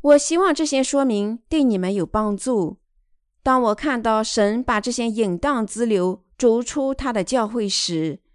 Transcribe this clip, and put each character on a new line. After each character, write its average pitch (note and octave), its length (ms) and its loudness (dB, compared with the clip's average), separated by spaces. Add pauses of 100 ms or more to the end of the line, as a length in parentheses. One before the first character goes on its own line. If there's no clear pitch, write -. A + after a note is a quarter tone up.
我 D4 160 8
希 D#4+ 200 0
望 F4+ 180 2
这 D#4+ 100 -2
些 C4+ 160 0
说 C#4 240 0
明 A3 340 -2 (100)
对 D#4 140 2
你 A3 140 4
们 F#3 160 -2
有 F#3+ 100 -2
帮 G#3+ 320 -2
助。 G3 420 -2 (680)
当 C4 180 2
我 G#3+ 140 2
看 B3+ 260 -4
到 A3 220 0
神 A3 400 0
把 A3 180 0
这 B3 100 -4
些 A#3 160 -4
淫 G#3 300 -2
荡 G3 300 -2
之 A#3 180 -4
流 F#3 380 0 (120)
逐 A#3 280 2
出 C4+ 320 -4
他 C4 180 -6
的 G3 100 -2
教 A#3+ 220 -2
会 G#3+ 240 -4
时 D#3+ 520 -4 (140)